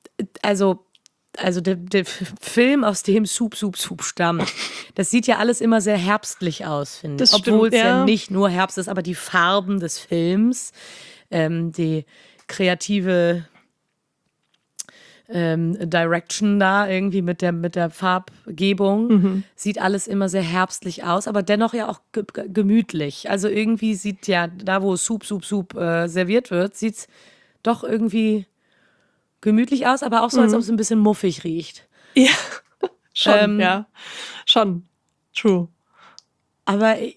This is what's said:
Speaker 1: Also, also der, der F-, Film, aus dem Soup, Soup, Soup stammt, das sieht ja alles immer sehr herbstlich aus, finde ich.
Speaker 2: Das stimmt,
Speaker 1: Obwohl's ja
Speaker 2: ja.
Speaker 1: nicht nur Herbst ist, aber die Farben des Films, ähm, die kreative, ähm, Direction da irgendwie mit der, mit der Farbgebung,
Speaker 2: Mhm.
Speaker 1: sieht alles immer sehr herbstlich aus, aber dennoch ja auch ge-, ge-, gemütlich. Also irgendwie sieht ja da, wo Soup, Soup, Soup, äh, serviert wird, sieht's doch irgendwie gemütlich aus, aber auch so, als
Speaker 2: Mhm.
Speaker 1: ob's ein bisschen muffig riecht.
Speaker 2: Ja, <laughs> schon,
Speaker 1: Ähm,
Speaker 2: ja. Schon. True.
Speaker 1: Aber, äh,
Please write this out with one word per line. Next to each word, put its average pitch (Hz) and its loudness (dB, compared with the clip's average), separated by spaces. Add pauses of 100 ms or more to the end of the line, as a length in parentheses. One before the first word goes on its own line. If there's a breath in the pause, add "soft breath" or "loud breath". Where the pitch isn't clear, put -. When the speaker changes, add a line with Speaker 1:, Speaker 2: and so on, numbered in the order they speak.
(420)
Speaker 1:
Also, 196 2 (520)
also 180 -2
der, 185 -2
der 180 -2
F-, - -10
Film, 254 2
aus 208 -2
dem 214 2
Soup, 220 -4
Soup, 196 -6
Soup - -8
stammt, 170 -2 (440 loud breath)
das 190 -2
sieht 233 2
ja 233 2
alles 233 0
immer 226 4
sehr 208 2
herbstlich 185 -4
aus, 147 -6
finde 147 -6
ich. 220 4
Speaker 2:
Das 208 4
stimmt, 202 4
Speaker 1:
Obwohl's 220 4
ja 226 4 (140)
Speaker 2:
ja. 269 2
Speaker 1:
nicht 226 2
nur 196 2
Herbst 180 0
ist, 185 -6
aber 185 -4
die 170 -6
Farben 185 0
des 170 -6
Films, 185 0 (580 loud breath)
ähm, 165 -2
die 160 -2 (420 soft breath)
kreative, 180 0 (1900 soft breath)
ähm, 165 0 (140)
Direction 170 0
da 196 4
irgendwie 190 0
mit 175 -2
der, 175 2
mit 170 -4
der 170 -2
Farbgebung, 190 0
Speaker 2:
Mhm. 196 4 (120)
Speaker 1:
sieht 208 -4
alles 190 -2
immer 196 -2
sehr 190 0
herbstlich 180 -4
aus, 175 -2
aber 202 0
dennoch 208 0
ja 220 -4
auch - -12 (120)
ge-, 214 -4
ge-, - -10
gemütlich. 196 0
Also 196 0
irgendwie 214 0
sieht 196 -8
ja 175 2
da, 185 -2
wo 190 0
Soup, 214 -4
Soup, 202 -6
Soup, 98 -6
äh, 170 -2
serviert 185 0
wird, 185 -2
sieht's - -6 (540 soft breath)
doch 233 -2
irgendwie 214 0 (960)
gemütlich 240 2
aus, 262 2
aber 233 2
auch 233 0
so, 247 4
als 220 6
Speaker 2:
Mhm. 214 4
Speaker 1:
ob's 220 -4
ein 233 2
bisschen 220 0
muffig 208 2
riecht. 165 -8 (280 soft breath)
Speaker 2:
Ja, 262 8 (420)
<laughs> - -10
schon, - 2
Speaker 1:
Ähm, 208 2
Speaker 2:
ja. 190 0 (600 loud breath)
Schon. 190 2 (480)
True. 180 2 (960 soft breath)
Speaker 1:
Aber, 214 2
äh, - -10